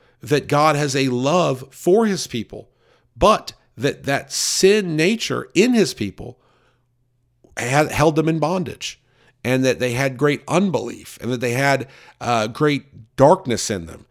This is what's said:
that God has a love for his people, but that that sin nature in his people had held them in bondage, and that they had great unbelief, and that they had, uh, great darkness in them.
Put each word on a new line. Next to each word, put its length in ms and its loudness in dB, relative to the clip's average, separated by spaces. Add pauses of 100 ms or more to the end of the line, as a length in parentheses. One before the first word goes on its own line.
(220)
that 260 -2
God 280 2
has 200 -2
a 140 2
love 600 0
for 380 2
his 200 -4
people, 420 -10 (460)
but 380 2 (240)
that 260 -4
that 300 -4
sin 640 2
nature 580 -2
in 200 4
his 200 2
people 460 -10 (1160)
had 340 0
held 260 2
them 100 0
in 120 -2
bondage, 600 -6 (440)
and 200 0
that 160 2
they 120 -2
had 260 -2
great 280 0
unbelief, 760 -4
and 100 -6
that 80 -4
they 120 -4
had, 360 0 (320)
uh, 280 -2
great 680 -4
darkness 540 2
in 160 -6
them. 260 -20